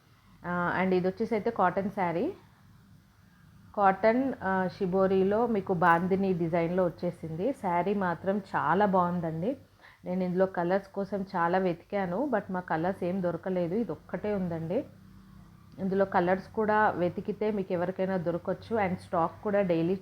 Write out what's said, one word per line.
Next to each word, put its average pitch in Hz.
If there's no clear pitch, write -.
ఆ, 175
and 190
ఇది 180
వచ్చేసి 220
అయితే 214
కాటన్ 190
శారీ, 190
కాటన్, 220
ఆ, 190
షిబోరిలో 190
మీకు 202
బాందిని 185
డిజైన్లో 170
వచ్చేసింది. 175
శారీ 180
మాత్రం 190
చాలా 175
బాగుందండి. 175
నేను 180
ఇందులో 180
కలర్స్ 190
కోసం 196
చాలా 170
వెతికాను, 190
but 196
మా 185
కలర్స్ 180
ఏం 180
దొరకలేదు, 175
ఇది 214
ఒక్కటే 196
ఉందండి. 175
ఇందులో 190
కలర్స్ 190
కూడా 214
వెతికితే 202
మీకు 196
ఎవరికైనా 185
దొరకచ్చు. 175
And 190
స్టాక్ -
కూడా 202
డైలీ 175